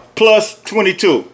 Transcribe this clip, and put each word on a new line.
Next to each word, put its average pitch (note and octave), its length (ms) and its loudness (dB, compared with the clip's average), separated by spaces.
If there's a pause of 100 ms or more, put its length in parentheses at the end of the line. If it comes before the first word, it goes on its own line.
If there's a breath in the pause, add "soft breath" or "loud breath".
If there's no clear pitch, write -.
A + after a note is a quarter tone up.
(160)
plus G#3+ 460 0
twenty-two. F#3+ 720 -2